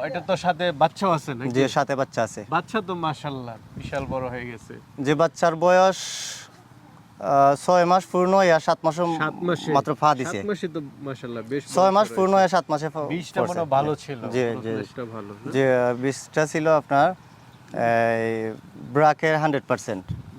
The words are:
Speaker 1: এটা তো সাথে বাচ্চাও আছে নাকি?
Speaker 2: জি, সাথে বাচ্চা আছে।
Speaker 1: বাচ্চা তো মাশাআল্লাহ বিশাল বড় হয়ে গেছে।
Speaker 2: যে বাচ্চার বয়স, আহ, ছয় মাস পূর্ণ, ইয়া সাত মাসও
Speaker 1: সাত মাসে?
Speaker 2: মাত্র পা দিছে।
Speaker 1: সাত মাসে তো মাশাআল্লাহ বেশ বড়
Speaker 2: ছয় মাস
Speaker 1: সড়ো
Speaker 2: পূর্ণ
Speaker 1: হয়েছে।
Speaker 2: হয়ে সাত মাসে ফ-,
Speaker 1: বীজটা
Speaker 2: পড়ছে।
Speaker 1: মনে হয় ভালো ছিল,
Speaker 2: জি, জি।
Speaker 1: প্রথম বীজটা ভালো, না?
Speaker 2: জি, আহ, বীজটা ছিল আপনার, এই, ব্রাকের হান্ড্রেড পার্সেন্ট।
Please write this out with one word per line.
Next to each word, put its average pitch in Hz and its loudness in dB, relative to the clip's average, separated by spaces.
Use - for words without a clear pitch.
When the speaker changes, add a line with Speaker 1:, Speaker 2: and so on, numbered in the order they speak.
Speaker 1:
এটা 175 -6
তো 190 2
সাথে 175 -2
বাচ্চাও 180 0
আছে 147 -8
নাকি? 123 -6
Speaker 2:
জি, 135 4
সাথে 139 0
বাচ্চা 131 -2
আছে। - -4
Speaker 1:
বাচ্চা 180 -4
তো 190 -6
মাশাআল্লাহ 143 -8
বিশাল 139 -8
বড় 131 -4
হয়ে 123 -10
গেছে। 117 -18
Speaker 2:
যে 143 2
বাচ্চার 165 2
বয়স, 180 4
আহ, - -2
ছয় 180 4
মাস 180 2
পূর্ণ, 180 2
ইয়া 160 6
সাত 165 0
মাসও 160 0
Speaker 1:
সাত 156 -2
মাসে? 165 -4
Speaker 2:
মাত্র 135 0
পা 151 6
দিছে। 135 -4
Speaker 1:
সাত 196 -6
মাসে 196 -6
তো 165 -6
মাশাআল্লাহ 120 -10
বেশ 139 -4
বড় - -14
Speaker 2:
ছয় 190 6
মাস 208 4
Speaker 1:
সড়ো 226 -8
Speaker 2:
পূর্ণ 190 2
Speaker 1:
হয়েছে। 190 6
Speaker 2:
হয়ে 175 0
সাত 170 2
মাসে 151 -2
ফ-, 151 -6
Speaker 1:
বীজটা 175 -6
Speaker 2:
পড়ছে। 175 0
Speaker 1:
মনে 180 -4
হয় 160 -4
ভালো 147 2
ছিল, 135 -12
Speaker 2:
জি, 127 2
জি। - -
Speaker 1:
প্রথম 113 -6
বীজটা 113 -10
ভালো, 104 -12
না? 127 -10
Speaker 2:
জি, 135 4
আহ, 123 2
বীজটা 135 -2
ছিল 156 -2
আপনার, 143 2
এই, 117 -2
ব্রাকের 151 4
হান্ড্রেড 147 0
পার্সেন্ট। 110 -4